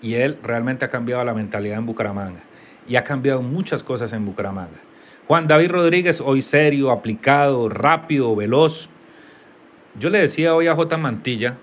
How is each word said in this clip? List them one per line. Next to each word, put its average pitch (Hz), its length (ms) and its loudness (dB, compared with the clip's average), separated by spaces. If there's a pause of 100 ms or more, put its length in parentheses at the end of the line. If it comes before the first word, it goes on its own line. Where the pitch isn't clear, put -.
Y 113 120 -6
él 135 280 0
realmente 120 420 -4
ha 123 60 -6
cambiado 123 340 -4
la 120 80 -2
mentalidad 104 460 -6
en 117 80 -6
Bucaramanga. 101 540 -6 (480)
Y 123 80 -2
ha 120 80 0
cambiado 135 360 0
muchas 139 440 -4
cosas 117 280 -6
en 107 140 -4
Bucaramanga. 95 540 -8 (480)
Juan 165 180 2
David 156 240 6
Rodríguez, 175 500 2
hoy 135 220 0
serio, 143 480 2
aplicado, 127 760 2
rápido, 139 680 0
veloz. 127 560 0 (1080)
Yo 139 120 -2
le 208 80 2
decía 165 380 2
hoy 165 100 4
a 165 80 2
J 160 220 0
Mantilla 123 680 -4